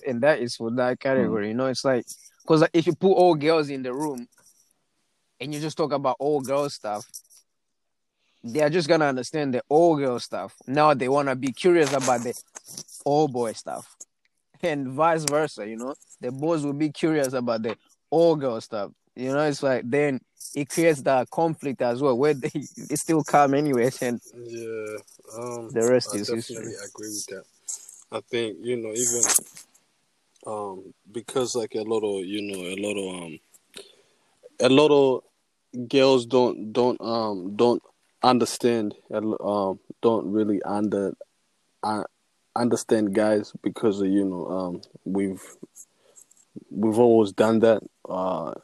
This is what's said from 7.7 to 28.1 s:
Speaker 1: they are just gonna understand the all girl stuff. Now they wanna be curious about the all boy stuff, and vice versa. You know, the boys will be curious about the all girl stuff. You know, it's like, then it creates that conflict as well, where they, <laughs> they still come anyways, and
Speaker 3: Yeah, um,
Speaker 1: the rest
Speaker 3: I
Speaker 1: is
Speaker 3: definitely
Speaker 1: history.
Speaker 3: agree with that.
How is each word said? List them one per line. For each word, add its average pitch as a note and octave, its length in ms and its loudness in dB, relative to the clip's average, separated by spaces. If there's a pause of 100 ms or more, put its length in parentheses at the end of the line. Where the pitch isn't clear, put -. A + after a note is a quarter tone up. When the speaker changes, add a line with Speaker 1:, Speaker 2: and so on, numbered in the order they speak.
Speaker 1:
they A#2+ 160 -2
are D3 80 4
just D#3+ 200 0
gonna D#3+ 160 4
understand C3+ 480 -2
the B2 160 -2
all E3 260 6
girl C3 240 -2
stuff. F#2+ 340 -10 (140)
Now D3+ 260 4
they C3 140 -2
wanna C#3 280 2
be B2+ 180 -4
curious E3 400 4
about B2+ 300 0
the A#2+ 100 -6 (720)
all D3 240 2
boy A#2+ 240 -4
stuff, - 420 -12 (680)
and C#3+ 280 -2
vice D#3+ 340 2
versa. C#3+ 420 -2
You A2 120 -8
know, C3 180 -8 (240)
the B2 100 -8
boys D3 360 -2
will C#3+ 80 -2
be D3 180 -2
curious D3+ 400 0
about A#2+ 320 -2
the A2 140 -6 (320)
all E3 260 6
girl B2+ 240 -4
stuff. G#2 320 -8 (240)
You C3 160 -6
know, D3 120 2
it's C#3+ 200 -2
like, B2+ 260 0
then C#3 300 0 (360)
it C#3+ 140 -4
creates E3 340 2
that B2+ 260 2
conflict D3+ 520 -4
as B2 200 0
well, C3 160 2
where D3+ 160 4
they, C#3+ 180 -6
<laughs> A#2 380 -12
they C#3+ 80 -4
still D#3 260 0
come C#3+ 300 4
anyways, C3+ 480 0
and A#2+ 180 -4 (160)
Speaker 3:
Yeah, A2+ 600 -12 (400)
um, A#2 320 -10
Speaker 1:
the A2+ 200 0
rest B2 240 4
Speaker 3:
I G#2+ 40 -4
Speaker 1:
is G#2 100 -6
Speaker 3:
definitely A#2+ 280 -6
Speaker 1:
history. A2 180 -12 (120)
Speaker 3:
agree G#2+ 240 -14
with G#2 180 -10
that. F#2+ 160 -14 (680)